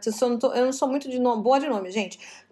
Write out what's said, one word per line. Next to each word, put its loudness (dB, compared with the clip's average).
eu -2
sou, 0
não 0
tô, 0
eu 2
não 2
sou 0
muito -2
de -4
nome, 2
boa 4
de -2
nome, -2
gente. -4